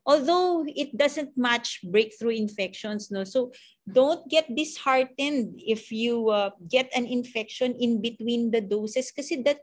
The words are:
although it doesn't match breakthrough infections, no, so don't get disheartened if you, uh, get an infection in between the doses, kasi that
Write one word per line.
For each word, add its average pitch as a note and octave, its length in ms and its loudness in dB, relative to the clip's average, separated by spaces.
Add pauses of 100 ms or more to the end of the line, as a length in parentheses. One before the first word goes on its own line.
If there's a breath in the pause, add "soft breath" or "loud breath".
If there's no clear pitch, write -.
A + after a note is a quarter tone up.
although E4 640 4
it C#4+ 320 -4
doesn't C#4+ 400 0
match A#3+ 480 0
breakthrough A3 480 0
infections, G#3 800 -4
no, G3 100 -2
so B3 300 -2 (340 loud breath)
don't C4 400 2
get D#4 240 0
disheartened C4 1120 -2
if A3 300 -4
you, A3+ 380 0
uh, G3+ 200 2 (160)
get B3+ 300 0
an A#3+ 100 0
infection B3 720 -4
in A#3 240 2
between A#3 480 -2
the A3+ 140 2
doses, G#3+ 500 -4
kasi C#4+ 320 -6
that C#4+ 160 0